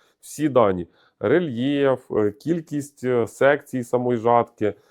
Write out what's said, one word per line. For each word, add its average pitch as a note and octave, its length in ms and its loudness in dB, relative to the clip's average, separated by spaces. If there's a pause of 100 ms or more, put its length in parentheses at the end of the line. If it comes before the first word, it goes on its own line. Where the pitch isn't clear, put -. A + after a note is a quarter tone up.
(220)
всі - 280 -6
дані. G2+ 380 2 (320)
Рельєф, C3+ 920 -2
е, G#2+ 200 0
кількість, D3 720 -8
е, A#2+ 240 0
секцій C3+ 560 0
самої B2 340 -2
жатки, A2+ 560 0 (180)